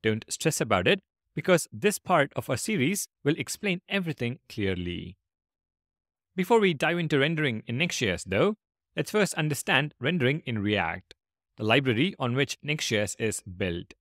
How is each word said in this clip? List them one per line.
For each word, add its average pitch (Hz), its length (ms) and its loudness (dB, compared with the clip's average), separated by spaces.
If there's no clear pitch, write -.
Don't 110 260 0
stress - 320 -2
about 107 260 2
it, 196 140 4
because 165 380 2
this 190 260 -2
part 151 380 2
of 139 140 -6
our 127 80 0
series 180 500 -2
will 147 140 2
explain 180 500 -4
everything 165 500 -4
clearly. 90 680 -4
Before 220 240 4
we 190 140 4
dive 165 240 0
into 156 200 2
rendering 143 480 0
in 120 120 -4
Next 180 180 0
J 107 140 0
S, 87 140 -2
though, 135 320 2
let's - 160 -4
first 208 240 0
understand 151 640 0
rendering 143 460 0
in 117 140 -4
React, 92 560 -2
the 110 80 -8
library 131 540 2
on 123 160 -2
which 135 280 -2
Next 151 260 -6
J 107 100 0
S 101 200 -2
is 110 220 -4
built. 90 600 -6